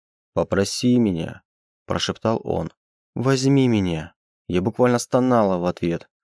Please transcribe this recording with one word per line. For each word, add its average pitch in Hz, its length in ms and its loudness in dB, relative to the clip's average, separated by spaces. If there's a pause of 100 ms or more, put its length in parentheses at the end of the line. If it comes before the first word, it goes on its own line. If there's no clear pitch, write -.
(340)
«Попроси 101 640 0
меня», 92 460 -2 (420)
прошептал 98 580 -4
он. 85 300 -6 (420)
«Возьми 131 520 2
меня». 90 480 0 (320)
Я 87 140 0
буквально 120 380 2
стонала 120 580 2
в 87 80 -2
ответ. 85 440 -4 (140)